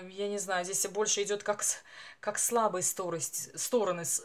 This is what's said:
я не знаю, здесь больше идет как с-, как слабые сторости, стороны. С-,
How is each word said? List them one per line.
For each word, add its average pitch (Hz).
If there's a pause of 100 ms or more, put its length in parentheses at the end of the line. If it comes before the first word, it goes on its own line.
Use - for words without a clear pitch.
я 196
не 202
знаю, 180
здесь 196
больше 202
идет 202
как 208
с-, - (400)
как 208
слабые 208
сторости, -
стороны. 180
С-, -